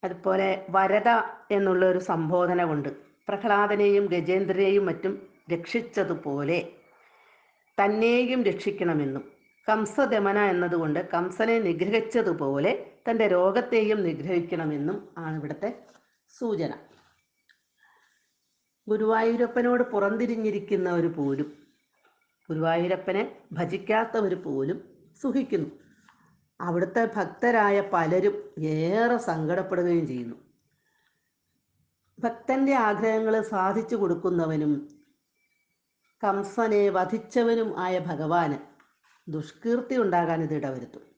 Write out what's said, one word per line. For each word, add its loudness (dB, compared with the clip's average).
അതുപോലെ 0
വരദ 4
എന്നുള്ള 4
ഒരു 4
സംബോധന 0
കൊണ്ട് -2
പ്രഹ്ലാദനെയും 2
ഗജേന്ദ്രനെയും 2
മറ്റും -4
രക്ഷിച്ചതുപോലെ -4
തന്നെയും 2
രക്ഷിക്കണമെന്നും, -2
കംസദമന 0
എന്നതുകൊണ്ട് 0
കംസനെ 0
നിഗ്രഹിച്ചതുപോലെ 0
തൻ്റെ 2
രോഗത്തെയും 2
നിഗ്രഹിക്കണമെന്നും -4
ആണ് -6
ഇവിടുത്തെ -8
സൂചന. -2
ഗുരുവായൂരപ്പനോട് 2
പുറംതിരിഞ്ഞിരിക്കുന്നവർ 0
പോലും, -2
ഗുരുവായൂരപ്പനെ -2
ഭജിക്കാത്തവർ -2
പോലും -4
സുഖിക്കുന്നു. -2
അവിടുത്തെ 0
ഭക്തരായ 2
പലരും 0
ഏറെ 0
സങ്കടപ്പെടുകയും 0
ചെയ്യുന്നു. -8
ഭക്തന്റെ 0
ആഗ്രഹങ്ങൾ 2
സാധിച്ചു -2
കൊടുക്കുന്നവനും 0
കംസനെ 2
വധിച്ചവനും 0
ആയ -2
ഭഗവാന് 0
ദുഷ്കീർത്തി -4
ഉണ്ടാകാൻ 2
ഇത് -2
ഇടവരുത്തും. -8